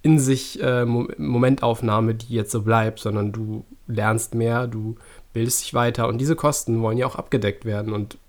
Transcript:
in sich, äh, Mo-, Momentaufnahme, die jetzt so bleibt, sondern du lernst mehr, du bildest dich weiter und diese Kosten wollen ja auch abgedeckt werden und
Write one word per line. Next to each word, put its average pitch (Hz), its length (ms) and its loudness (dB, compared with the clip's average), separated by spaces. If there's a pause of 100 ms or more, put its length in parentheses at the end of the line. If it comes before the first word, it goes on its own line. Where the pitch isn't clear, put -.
in 156 180 6
sich, 131 420 0
äh, 123 220 2
Mo-, 117 240 0 (100)
Momentaufnahme, 120 960 2
die 117 180 -10
jetzt 107 180 -2
so 110 120 -2
bleibt, 110 360 2
sondern 104 320 -2
du 110 320 -8 (240)
lernst 110 480 -2
mehr, 117 320 0
du 110 300 -6 (340)
bildest 117 320 -2
dich - 100 -10
weiter 120 360 2
und 113 80 -2
diese 143 180 2
Kosten 120 460 0
wollen 113 160 0
ja 131 80 2
auch - 100 -6
abgedeckt 104 480 -2
werden 107 300 -4
und 104 240 -6 (120)